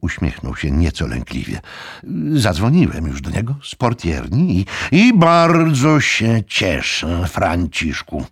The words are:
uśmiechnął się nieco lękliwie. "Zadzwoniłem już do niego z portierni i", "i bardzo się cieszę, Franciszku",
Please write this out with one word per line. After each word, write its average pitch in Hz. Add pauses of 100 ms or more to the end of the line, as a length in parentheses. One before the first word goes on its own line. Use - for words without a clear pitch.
uśmiechnął -
się 73
nieco 76
lękliwie. - (760)
"Zadzwoniłem 107
już 71
do -
niego 117
z -
portierni 113
i", 95 (300)
"i 226
bardzo 165
się 113
cieszę, 87
Franciszku", 82